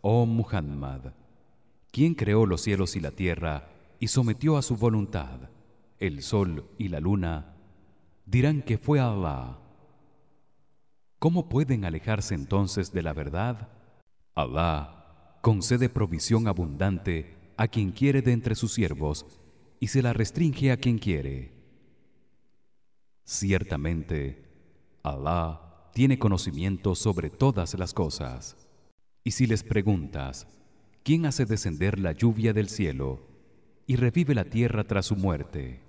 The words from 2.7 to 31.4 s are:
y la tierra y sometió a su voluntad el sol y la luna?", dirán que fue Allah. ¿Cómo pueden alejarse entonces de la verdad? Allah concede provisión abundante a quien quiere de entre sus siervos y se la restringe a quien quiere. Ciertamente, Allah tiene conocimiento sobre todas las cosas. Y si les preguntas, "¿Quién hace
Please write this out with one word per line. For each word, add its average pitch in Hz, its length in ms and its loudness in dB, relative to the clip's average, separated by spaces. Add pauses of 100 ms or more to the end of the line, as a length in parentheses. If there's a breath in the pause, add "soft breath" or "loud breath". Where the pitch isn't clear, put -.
y 98 40 -2
la 73 120 -4
tierra 78 580 -4 (280)
y 113 100 -2
sometió 131 500 2
a 139 40 0
su 123 140 -2
voluntad 98 720 -2 (500)
el 73 240 -4
sol 90 540 -2
y 104 120 -4
la 80 120 -4
luna?", 82 560 -2 (720)
dirán 131 360 2
que - 160 -2
fue 147 220 2
Allah. 78 580 -2 (1600)
¿Cómo 170 300 2
pueden 127 360 0
alejarse 101 500 -4
entonces 92 580 -2
de 90 100 -2
la 80 100 -4
verdad? 87 560 -4 (680)
Allah 73 1080 -4
concede 120 460 2
provisión 110 580 0
abundante 87 880 -2 (220)
a 110 100 2
quien 104 240 0
quiere 135 320 2
de 123 100 4
entre 113 220 0
sus 110 180 -2
siervos 78 540 -2 (540)
y 113 80 -2
se 135 140 2
la 120 100 0
restringe 135 580 2
a 123 60 2
quien 120 220 0
quiere. 67 540 -4 (1700)
Ciertamente, 80 1200 -2 (580)
Allah 80 920 -4
tiene 131 240 4
conocimiento 92 760 0
sobre 87 360 -2
todas 110 440 0
las 90 200 -6
cosas. 69 720 -6 (560)
Y 123 80 -2
si 127 140 2
les 110 180 0
preguntas, 87 840 0 (560)
"¿Quién 160 240 4
hace 135 200 0